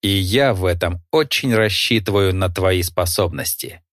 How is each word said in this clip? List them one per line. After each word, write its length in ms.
И 80
я 440
в 120
этом 460
очень 420
рассчитываю 800
на 160
твои 320
способности. 1120